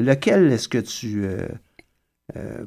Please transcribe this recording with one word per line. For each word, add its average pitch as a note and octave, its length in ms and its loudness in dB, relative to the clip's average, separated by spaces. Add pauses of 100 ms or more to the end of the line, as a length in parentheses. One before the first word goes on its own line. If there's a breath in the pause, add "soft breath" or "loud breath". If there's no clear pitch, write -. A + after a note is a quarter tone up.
(140)
Lequel F3+ 400 4
est-ce A2 160 -2
que B2 100 0
tu, G#2+ 460 -4
euh, F#2 200 -4 (880)
euh, - 320 -10